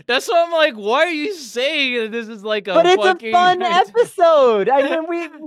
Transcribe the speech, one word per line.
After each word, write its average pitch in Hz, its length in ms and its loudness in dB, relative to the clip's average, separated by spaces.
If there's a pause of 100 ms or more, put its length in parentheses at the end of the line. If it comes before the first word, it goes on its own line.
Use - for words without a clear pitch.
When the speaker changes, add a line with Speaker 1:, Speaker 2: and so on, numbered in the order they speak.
Speaker 1:
That's 254 220 -4
why 339 160 2
I'm 339 80 -6
like, 311 220 0
"Why 220 320 0
are 349 40 -6
you 311 240 -6
saying 262 640 -4
that 220 120 -6
this 226 160 -8
is, 220 140 -16
like, 214 260 -4
a 185 60 -4
Speaker 2:
But 330 120 4
it's 381 160 4
a 403 40 2
Speaker 1:
fucking" 339 260 -2
<laughs> - 0 -
Speaker 2:
fun 359 300 2
episode. 330 1080 2
I 269 140 2
mean, 320 260 -4
we, 339 200 -6 (180)